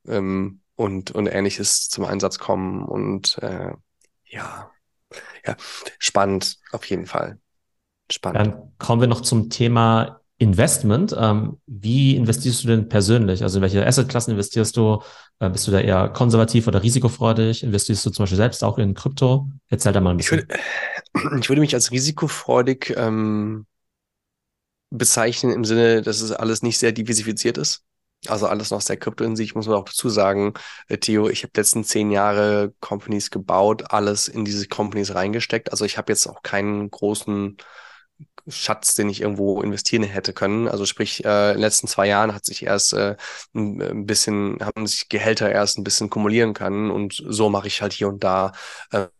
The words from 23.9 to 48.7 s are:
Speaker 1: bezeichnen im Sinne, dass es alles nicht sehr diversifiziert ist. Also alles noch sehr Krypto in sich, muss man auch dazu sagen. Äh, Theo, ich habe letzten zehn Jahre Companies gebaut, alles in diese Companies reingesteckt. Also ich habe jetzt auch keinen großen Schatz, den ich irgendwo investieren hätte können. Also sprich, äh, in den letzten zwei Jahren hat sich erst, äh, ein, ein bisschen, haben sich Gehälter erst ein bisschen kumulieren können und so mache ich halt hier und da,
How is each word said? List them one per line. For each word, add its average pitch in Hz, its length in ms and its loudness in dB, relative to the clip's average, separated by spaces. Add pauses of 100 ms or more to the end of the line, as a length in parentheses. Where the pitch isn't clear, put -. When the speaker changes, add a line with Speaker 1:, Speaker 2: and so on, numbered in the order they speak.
Speaker 1:
bezeichnen 117 600 2
im 113 120 -2
Sinne, 113 380 4
dass 107 180 -2
es 110 120 -4
alles 113 300 -2
nicht 117 160 0
sehr 117 140 2
diversifiziert 110 640 -2
ist. - 280 -4 (420)
Also 104 200 0
alles 107 240 -2
noch 104 100 -2
sehr 101 160 -4
Krypto - 280 -6
in 113 120 -2
sich, 110 180 -4
muss 107 120 -4
man 107 100 2
auch 98 80 -2
dazu - 240 -4
sagen. 101 460 2 (340)
Äh, 107 100 -2
Theo, 107 300 2
ich - 140 -2
habe - 140 -14
letzten 107 280 2
zehn 104 260 0
Jahre 104 680 2
Companies 104 500 -6
gebaut, 98 640 2
alles 104 360 0
in 113 160 -6
diese 101 220 -4
Companies 101 480 -4
reingesteckt. 110 560 -2
Also 104 140 -2
ich - 120 -4
habe 110 160 -4
jetzt - 140 2
auch - 160 -16
keinen 104 480 -2
großen 101 680 -4 (880)
Schatz, - 480 -2
den 104 140 0
ich 101 140 -6
irgendwo 101 380 0
investieren 104 440 0
hätte 98 280 -4
können. 107 360 -2
Also 101 180 -2
sprich, - 380 -4
äh, 104 240 4
in 101 80 2
den 104 40 -2
letzten - 280 2
zwei 98 180 2
Jahren 104 260 4
hat 101 120 -12
sich - 180 -8
erst, - 300 0
äh, 104 240 0 (380)
ein, 104 280 -4
ein 101 240 -6
bisschen, 101 540 0
haben 104 260 -6
sich - 220 -4
Gehälter 107 420 0
erst 101 280 0
ein 98 60 -8
bisschen 101 260 -2
kumulieren 110 440 2
können 101 360 -4
und 98 360 -4
so 107 220 2
mache 101 180 0
ich - 160 -4
halt 101 100 -4
hier 101 160 -2
und 98 140 -6
da, 95 300 0 (400)